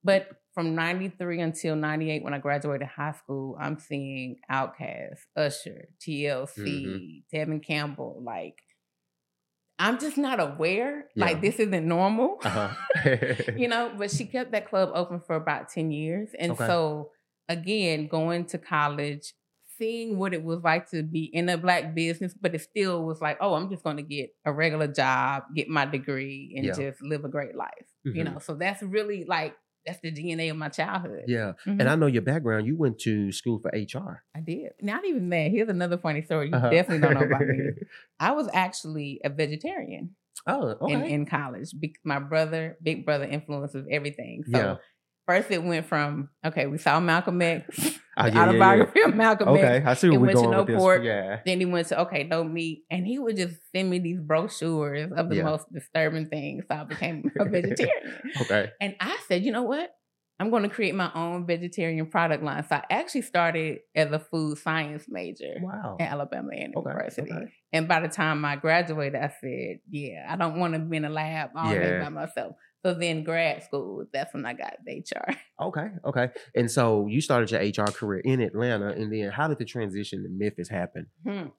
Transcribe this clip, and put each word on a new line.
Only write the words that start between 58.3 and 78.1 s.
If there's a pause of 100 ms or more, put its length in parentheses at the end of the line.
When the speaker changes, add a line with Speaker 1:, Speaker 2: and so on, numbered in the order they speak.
Speaker 2:
Okay. (120)
Speaker 1:
And
I (100)
said,
"You
know
what? (500)
I'm
gonna
create
my
own
vegetarian
product
line."
So
I
actually
started (160)
as
a
food
science
major
Speaker 2:
Wow.
Speaker 1:
at
Alabama
A&M
Speaker 2:
Okay,
Speaker 1:
University.
Speaker 2:
okay. (200)
Speaker 1:
And
by
the
time
I
graduated,
I (100)
said, (100)
"Yeah,
I
don't
wanna
be
in
a
lab
all
day
Speaker 2:
Yeah.
Speaker 1:
by
myself." (300)
So
then
grad
school,
that's
when
I
got (100)
the
H
R. (340)
Speaker 2:
Okay, (160)
okay. (240)
And
so
you
started
your
H
R
career